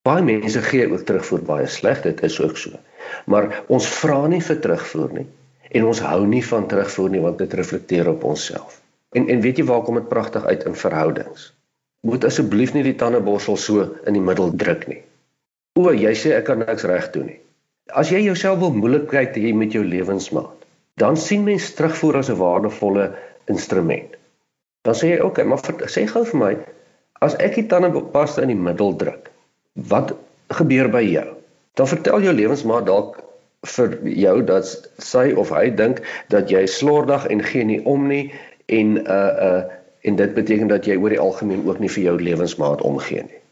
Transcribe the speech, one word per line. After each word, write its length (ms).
Baie 220
mense 380
gee 300
ook 140
terugvoer 360
baie 260
sleg, 340
dit 220
is 180
ook 160
so. 140
Maar 420
ons 200
vra 400
nie 140
vir 180
terugvoer 540
nie, 140
en 140
ons 140
hou 240
nie 180
van 240
terugvoer 440
nie, 100
want 180
dit 180
reflekteer 520
op 160
onsself. 520
En, 160
en 120
weet 160
jy 80
waar 200
kom 120
dit 100
pragtig 360
uit 240
in 80
verhoudings? 760
Moet 200
asseblief 480
nie 100
die 140
tandeborsel 600
so 280
in 80
die 80
middel 320
druk 360
nie. 100
"O, 160
jy 220
sê 220
ek 120
kan 140
niks 240
reg 260
doen 180
nie." 80
As 180
jy 120
jouself 360
wil 160
moeilik 320
kry 240
te 80
hê 160
met 160
jou 120
lewensmaat, 840
dan 180
sien 260
mens 300
terugvoer 440
as 120
'n 100
waardevolle 720
instrument. 680
Dan 100
sê 220
jy, 40
"Oké, 240
maar 160
vert-, 300
sê 180
gou 180
vir 140
my, 180
as 140
ek 200
die 120
tandepasta 720
in 60
die 220
middel 260
druk, 360
wat 420
gebeur 400
by 120
jou?" 260
Dan 120
vertel 340
jou 120
lewensmaat 520
dalk 420
vir 380
jou 320
dat 220
sy 360
of 180
hy 180
dink 280
dat 180
jy 180
slordig 640
en 100
gee 220
nie 140
om 180
nie 220
en, 320
uh, 300
uh, 140
en 120
dit 180
beteken 340
dat 140
jy 160
oor 120
die 80
algemeen 460
ook 160
nie 80
vir 120
jou 180
lewensmaat 640
omgee 400
nie. 160